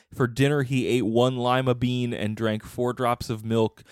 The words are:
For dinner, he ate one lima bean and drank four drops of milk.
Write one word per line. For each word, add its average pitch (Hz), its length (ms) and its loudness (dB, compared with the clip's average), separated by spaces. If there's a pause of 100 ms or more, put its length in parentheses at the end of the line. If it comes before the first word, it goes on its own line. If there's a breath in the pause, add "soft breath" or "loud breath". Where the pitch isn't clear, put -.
(140 soft breath)
For 131 140 0
dinner, 139 360 2
he 127 240 0
ate 117 180 2
one 120 320 2
lima 123 380 2
bean 123 380 -2
and 107 220 -4
drank 110 280 -2
four 123 300 -4
drops 120 380 -2
of 110 140 -8
milk. 110 460 0